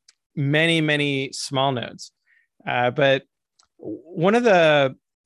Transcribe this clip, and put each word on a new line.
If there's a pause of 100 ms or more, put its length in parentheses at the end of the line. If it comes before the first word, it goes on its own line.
(360)
many,
many
small
nodes. (560)
Uh,
but (560)
w-,
one
of
the (300)